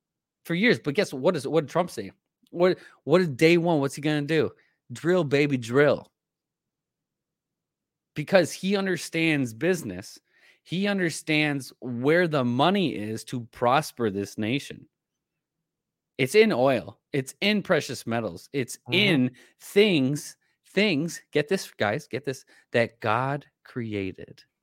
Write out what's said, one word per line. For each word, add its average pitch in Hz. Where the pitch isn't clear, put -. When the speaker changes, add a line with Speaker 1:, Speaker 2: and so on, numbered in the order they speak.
Speaker 1:
for 170
years. 196
But 143
guess 196
what? 131
What 175
is, 131
what 147
did -
Trump 175
say? 98
What, 175
what 160
is 180
day 160
one? 165
What's 139
he 156
gonna 151
do? 143
Drill, 175
baby, 143
drill. 123
Because 151
he 190
understands 160
business. 113
He 196
understands 151
where 131
the 147
money 147
is 110
to 123
prosper 123
this 98
nation. 117
It's 131
in 214
oil. 123
It's 139
in 202
precious 147
metals. 113
It's 139
Speaker 2:
Mm-hmm. 123
Speaker 1:
in 175
things, 147
things, 170
get 147
this, 190
guys, 110
get -
this, 131
that 117
God 131
created. 104